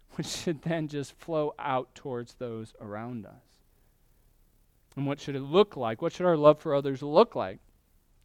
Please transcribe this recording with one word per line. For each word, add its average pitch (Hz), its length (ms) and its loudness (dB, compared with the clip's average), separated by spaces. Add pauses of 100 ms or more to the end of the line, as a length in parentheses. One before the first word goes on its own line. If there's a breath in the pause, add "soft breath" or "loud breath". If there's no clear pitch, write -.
(160)
which 165 100 -6
should - 340 -6
then 160 280 -4
just 143 240 -8
flow 151 460 -4
out 131 360 -4
towards 120 400 -10
those 113 440 -10
around 110 460 -10
us. 98 80 -18 (1600)
And 139 100 -4
what 139 140 -4
should 139 160 -6
it 131 60 -6
look 165 340 2
like? 113 260 -4
What 165 100 -2
should 180 140 -2
our 170 100 6
love 147 220 8
for 156 160 -2
others 139 280 -2
look 151 340 6
like? 101 240 -6 (640)